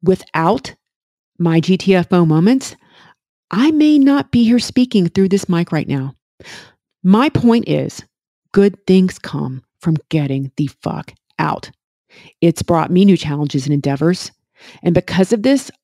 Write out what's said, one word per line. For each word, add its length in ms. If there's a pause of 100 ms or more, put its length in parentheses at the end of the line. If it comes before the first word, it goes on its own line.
Without 720 (640)
my 200
G 180
T 180
F 180
O 140
moments, 480 (760)
I 220
may 260
not 320
be 140
here 160
speaking 480
through 220
this 200
mic 220
right 160
now. 260 (880)
My 280
point 380
is, 360 (480)
good 340
things 320
come 460 (160)
from 160 (140)
getting 480
the 100
fuck 440 (280)
out. 320 (680)
It's 220
brought 300
me 120
new 140
challenges 480
and 80
endeavors. 580 (520)
And 100
because 400
of 80
this, 300 (120)